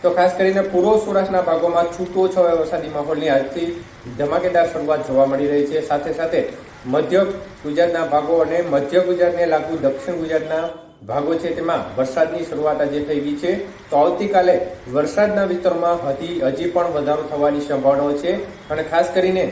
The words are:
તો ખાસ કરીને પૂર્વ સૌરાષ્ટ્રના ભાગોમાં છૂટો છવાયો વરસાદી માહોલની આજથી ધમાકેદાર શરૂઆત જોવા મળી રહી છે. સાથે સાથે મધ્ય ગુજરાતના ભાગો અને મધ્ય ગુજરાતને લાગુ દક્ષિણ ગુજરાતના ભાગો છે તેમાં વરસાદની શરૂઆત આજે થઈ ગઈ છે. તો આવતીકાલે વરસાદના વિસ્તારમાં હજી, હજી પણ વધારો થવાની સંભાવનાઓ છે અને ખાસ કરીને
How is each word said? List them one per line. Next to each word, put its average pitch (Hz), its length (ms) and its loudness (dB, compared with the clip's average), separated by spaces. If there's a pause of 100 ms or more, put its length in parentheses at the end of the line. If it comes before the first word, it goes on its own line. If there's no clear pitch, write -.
તો 175 100 4
ખાસ 180 260 4
કરીને 190 240 2
પૂર્વ 202 440 2
સૌરાષ્ટ્રના 190 360 0
ભાગોમાં 170 540 2
છૂટો 185 320 0
છવાયો 175 300 4
વરસાદી 156 380 -2
માહોલની 147 340 -2
આજથી 139 400 0 (480)
ધમાકેદાર 170 500 2
શરૂઆત 151 400 -2
જોવા 135 180 4
મળી 139 220 0
રહી 143 240 2
છે. 156 160 -2
સાથે 147 260 -2
સાથે 160 280 0 (440)
મધ્ય 160 360 2 (420)
ગુજરાતના 165 420 0
ભાગો 156 360 2
અને 156 160 0 (160)
મધ્ય 151 260 2
ગુજરાતને 175 460 2
લાગુ 156 380 0
દક્ષિણ 165 380 -2
ગુજરાતના 160 440 -2 (420)
ભાગો 143 280 -2
છે 165 200 -4
તેમાં 165 260 -2 (140)
વરસાદની 160 500 -2
શરૂઆત 151 360 -2
આજે 143 180 -2
થઈ 143 200 -2
ગઈ 147 220 -4
છે. 175 100 -2 (380)
તો 147 80 0
આવતીકાલે 185 580 4 (360)
વરસાદના 196 540 0
વિસ્તારમાં 175 600 0
હજી, 160 360 -4
હજી 170 300 -2
પણ 170 240 0
વધારો 151 280 0
થવાની 147 440 0
સંભાવનાઓ 143 460 2
છે 160 180 -2 (380)
અને 156 140 -2
ખાસ 170 300 2
કરીને 185 380 2